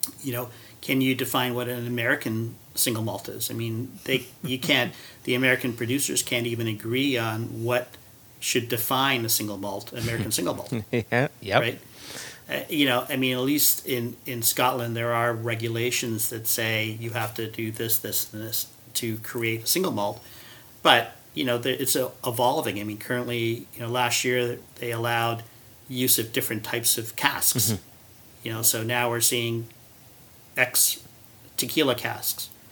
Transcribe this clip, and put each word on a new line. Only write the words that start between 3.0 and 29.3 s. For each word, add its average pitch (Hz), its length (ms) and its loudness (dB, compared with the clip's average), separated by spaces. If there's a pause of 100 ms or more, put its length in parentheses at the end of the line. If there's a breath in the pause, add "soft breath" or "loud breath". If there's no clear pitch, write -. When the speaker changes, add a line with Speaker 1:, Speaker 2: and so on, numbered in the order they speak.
Speaker 1:
malt 101 260 -4
is? - 220 -6
I - 20 -8
mean, 117 380 -4 (140)
they, 127 220 0 (160)
you 127 160 -2
Speaker 2:
<laughs> - 100 -4
Speaker 1:
can't, 127 240 4 (300 loud breath)
the 123 120 2
American 127 380 4
producers 123 500 0
can't 120 240 -2
even 117 200 -2
agree 117 500 0
on 113 460 -2
what 120 260 0 (500)
should 117 300 0
define 131 560 2
a 110 40 -2
single 104 280 0
malt, 98 360 -8
American 113 380 -2
single 139 240 0
malt. - 260 -6
Speaker 2:
<laughs> - 100 -8
Yeah, 120 360 2 (140)
yep. 101 200 4
Speaker 1:
Right? - 180 0 (680 loud breath)
Uh, - 200 -2
you 147 160 4
know, 123 220 2
I 147 80 -4
mean, 131 220 2
at 127 60 0
least 147 420 2
in, 120 300 -2 (100)
in 123 160 -6
Scotland, 120 560 2
there 117 160 0
are 117 200 2
regulations 113 1000 -2
that 113 160 -6
say 110 520 0
you 113 120 -6
have 110 240 -4
to 110 140 -4
do 110 220 -4
this, 110 280 0
this, - 340 -4
and 107 80 -8
this 117 240 -4 (300)
to 110 220 -2
create 113 460 -2
a - 40 -4
single 185 240 2
malt. 104 320 -2 (580 loud breath)
But, 123 340 8 (200)
you 151 80 0
know, 123 160 2
the, 127 200 -2
it's, 131 160 0
uh, 131 140 2 (160)
evolving. 123 540 2
I 104 40 -4
mean, 107 140 -6
currently, 117 760 -2
you - 60 -16
know, 117 80 -6
last 123 360 2
year 123 320 2 (200)
they 120 140 -6
allowed 117 520 0 (440 loud breath)
use 127 300 2
of 110 160 -2
different 113 300 -2
types - 340 0
of 117 180 -8
casks. - 580 2
Speaker 2:
Mm-hmm. 95 100 -4 (600)
Speaker 1:
You 117 100 -4
know, 110 100 -4
so 117 200 4
now 120 280 2
we're 117 100 0
seeing 117 460 0 (880)